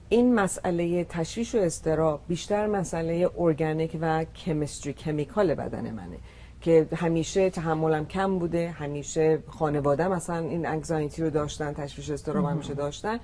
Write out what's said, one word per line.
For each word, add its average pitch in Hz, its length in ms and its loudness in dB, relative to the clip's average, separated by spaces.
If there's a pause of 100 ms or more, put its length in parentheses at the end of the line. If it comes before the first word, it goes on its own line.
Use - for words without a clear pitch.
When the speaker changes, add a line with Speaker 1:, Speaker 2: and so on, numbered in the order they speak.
Speaker 1:
این 240 260 6
مسئله 175 680 0
تشویش 170 520 -4
و - 20 4
اضطراب 160 720 2
بیشتر 208 400 -2
مسئله 175 680 0
ارگانیک 160 640 2
و 160 240 2 (200)
کمیستری، 151 480 -2
کمیکال 151 600 0
بدن 117 360 -6
منه 90 260 -12 (440)
که 160 340 6
همیشه 165 540 2
تحملم 160 560 0
کم 190 340 0
بوده، 170 300 0
همیشه 151 800 0
خانواده‌م 147 640 2
اصلاً 170 260 -2
این 165 280 -2
انگزایتی 151 560 -2
رو 160 80 2
داشتن، 147 440 -2
تشویش 143 360 -10
اضطراب 147 280 -4
Speaker 2:
مهم. 165 160 2
Speaker 1:
همیشه 147 200 -4
داشتن، 147 500 -4